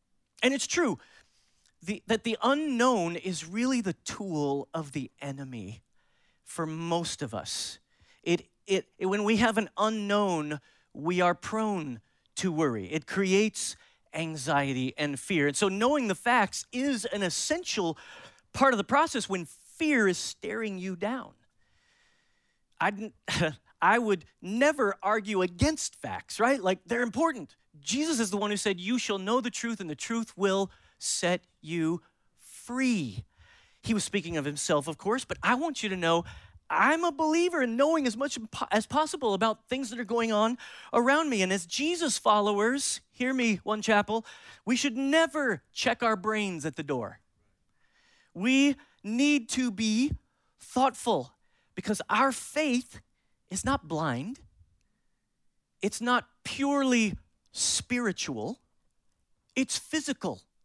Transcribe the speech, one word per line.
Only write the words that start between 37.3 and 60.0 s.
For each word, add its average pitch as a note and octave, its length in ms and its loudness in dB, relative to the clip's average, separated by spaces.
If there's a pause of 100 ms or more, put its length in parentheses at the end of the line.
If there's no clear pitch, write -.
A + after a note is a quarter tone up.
in A#3 160 0
knowing D4 300 4
as G#3+ 100 -2
much C#4 220 -4 (100)
po-, - 220 -6
as G#3+ 160 2
possible C4+ 480 0
about A3 340 0
things B3+ 220 -4
that A#3+ 80 -8
are A#3+ 60 -6
going A3+ 260 0
on A3 260 2 (360)
around C#4 360 4
me. G#3 140 2
And F#3 100 2
as F#3+ 140 -2
Jesus D#4+ 500 -2
followers, G#3 840 2 (100)
hear B3+ 220 -2
me, A#3 300 2
One G#3+ 200 -2
Chapel, G#3+ 420 2 (400)
we A#3 100 2
should A#3+ 220 0
never C#4+ 640 2 (100)
check - 300 -2
our A3 140 2
brains F#3+ 500 -2
at D3+ 120 -6
the D#3+ 40 -4
door. B2+ 380 -6 (1120)
We C4+ 440 4 (260)
need B3 460 2
to B3+ 200 0
be A3 440 0 (460)
thoughtful B3 720 0 (420)
because G3+ 340 -2
our B3+ 220 4
faith B3+ 680 -2 (520)
is F#3+ 120 -6
not - 240 -2
blind. D#3 520 -4 (1400)
It's - 180 -4
not B3 260 2 (160)
purely C4+ 720 2 (360)
spiritual. F3 1080 -4 (960)
It's - 220 0
physical. G3+ 640 -4 (240)